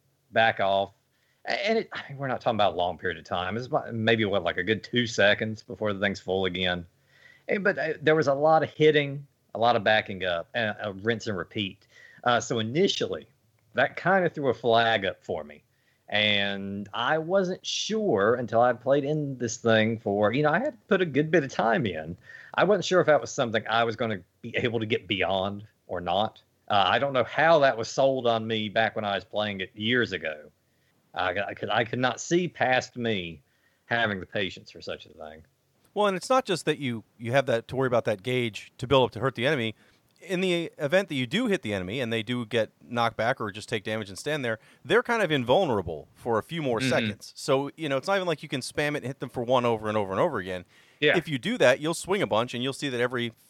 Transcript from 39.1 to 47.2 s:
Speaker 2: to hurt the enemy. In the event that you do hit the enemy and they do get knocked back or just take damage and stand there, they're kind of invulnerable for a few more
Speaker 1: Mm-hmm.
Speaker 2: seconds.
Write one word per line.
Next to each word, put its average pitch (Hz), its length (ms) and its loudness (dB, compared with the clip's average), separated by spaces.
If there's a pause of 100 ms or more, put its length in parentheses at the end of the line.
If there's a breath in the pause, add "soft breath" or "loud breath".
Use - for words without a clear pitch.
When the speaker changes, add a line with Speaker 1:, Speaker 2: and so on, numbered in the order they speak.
Speaker 2:
to 104 80 -10
hurt 127 160 0
the 117 100 -2
enemy. 123 280 0 (520 soft breath)
In 180 140 -4
the 175 380 -2
event 175 320 0
that 151 60 -4
you 127 100 -2
do 196 220 0
hit 196 120 0
the 104 140 -2
enemy 95 260 -4
and 117 100 -2
they 113 120 0
do 120 240 -4
get 107 240 0 (120)
knocked 117 340 -2
back 117 240 -2
or 107 120 -4
just 104 160 -14
take 110 160 -4
damage 110 240 -4
and 98 100 -14
stand 147 260 -4
there, 113 140 -4 (240 soft breath)
they're 190 200 2
kind 233 200 0
of 175 80 0
invulnerable 120 840 2
for 113 240 0
a 101 40 0
few 160 200 -8
more 120 180 0
Speaker 1:
Mm-hmm. 131 80 0
Speaker 2:
seconds. 113 480 -2